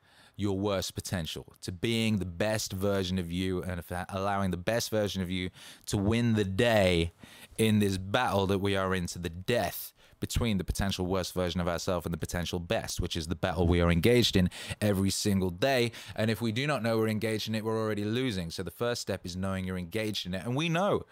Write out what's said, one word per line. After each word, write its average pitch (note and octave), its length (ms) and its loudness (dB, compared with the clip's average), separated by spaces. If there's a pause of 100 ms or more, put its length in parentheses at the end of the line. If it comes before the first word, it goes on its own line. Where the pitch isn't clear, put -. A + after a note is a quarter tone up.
(340)
your G2 240 -2
worst G2 360 -2
potential, - 640 -6
to - 100 -10
being A2+ 460 0
the F2+ 80 -2
best G#2 480 -2
version F#2+ 460 0
of E2+ 120 -4
you F2+ 320 -2
and F2 220 -6
fa-, F2+ 240 -6
allowing G2 420 0
the F2 60 0
best A2 320 0
version G2+ 320 0
of F2+ 100 -2
you F#2 200 -2 (340)
to - 140 -2
win A2+ 380 2
the G#2 80 4
day F#2+ 680 4 (460)
in G#2+ 220 6
this G2 180 2
battle G2 480 2
that F#2+ 140 2
we G2 140 2
are F#2+ 200 0
in F2+ 140 0
to - 100 -10
the F2 100 -6
death F2+ 640 -4 (260)
between A2 380 0
the F2+ 80 0
potential F#2+ 400 -2
worst F2+ 300 0
version F2+ 260 0
of F2 80 0
ourselves F2 380 -2
and E2+ 80 -4
the E2 40 -4
potential F2+ 400 -2
best, F2 400 -4
which F2 160 -4
is D#2+ 120 -4
the E2+ 100 -12
battle F2+ 300 2
we F2 160 6
are E2+ 80 6
engaged A2 460 4
in F2+ 120 6 (320)
every G2 300 2
single F#2+ 400 0
day. A#2+ 420 2 (240)
And A2 140 0
if G#2+ 100 -2
we A#2 100 0
do B2+ 160 -2
not C#3 160 -2
know A2+ 140 2
we're A2 120 2
engaged A2 380 -2
in A2 80 -4
it, A2 80 -2
we're A2+ 160 -2
already G#2+ 260 -2
losing. G#2+ 460 -2
So F#2+ 120 -6
the F2 80 -8
first A#2+ 320 -4
step F#2+ 240 -6
is F2 100 -8
knowing F#2+ 300 -2
you're F#2 100 -4
engaged G2 480 -4
in F2+ 80 -8
it. F#2+ 140 -6
And A#2+ 100 -2
we E3 140 0
know E3 420 0